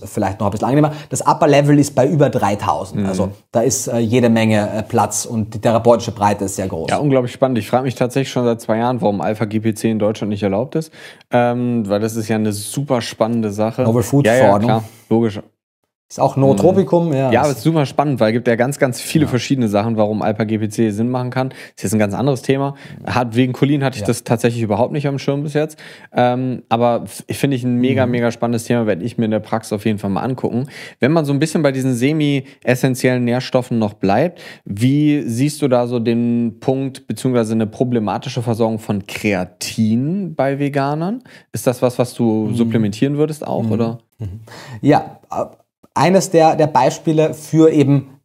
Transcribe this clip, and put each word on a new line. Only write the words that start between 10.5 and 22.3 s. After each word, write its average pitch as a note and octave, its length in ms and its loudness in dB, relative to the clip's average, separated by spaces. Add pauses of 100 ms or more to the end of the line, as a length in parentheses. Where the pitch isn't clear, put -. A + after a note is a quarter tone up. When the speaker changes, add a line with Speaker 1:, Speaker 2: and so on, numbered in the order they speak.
Speaker 2:
ist. D#3+ 180 -4 (380)
Ähm, A#2+ 580 0
weil G2+ 100 2
das A2 160 -2
ist A2 140 -6
ja A2+ 60 0
eine G#2+ 180 0
super A#2+ 480 -4
spannende A2+ 500 -2
Sache. G#2+ 300 -2
Speaker 1:
Novel A#2 220 2
Food C#3 240 2
Speaker 2:
Ja, A2 80 4
ja, B2+ 80 6
Speaker 1:
Verordnung. G#2 260 4
Speaker 2:
klar, A2 140 0 (260)
logisch. A2 320 0 (680)
Speaker 1:
Ist - 80 -14
auch C3+ 180 0
Nootropikum, E3+ 720 4
Speaker 2:
Mhm. D3+ 40 0
Speaker 1:
ja. C3 180 0
Speaker 2:
Ja, A#2 100 4
aber D3 100 2
es B2+ 60 -4
ist G#2+ 80 -14
super D#3 200 2
spannend, C#3 340 -2
weil A2 100 4
es A2 40 0
gibt A#2+ 140 0
ja A#2 80 4
ganz, B2 240 -2
ganz B2+ 200 0
viele - 260 0
Speaker 1:
Ja. F#2+ 40 -6
Speaker 2:
verschiedene B2 380 0
Sachen, G#2 280 0
warum G#2+ 280 0
Alpha-G G#2+ 340 -2
P G#2+ 100 -2
C A2 220 0
Sinn A2+ 220 -2
machen B2+ 180 -4
kann. C3 200 -4 (260)
Ist - 80 -12
jetzt F#2+ 100 -2
ein A2 60 2
ganz G2+ 160 0
anderes B2 260 0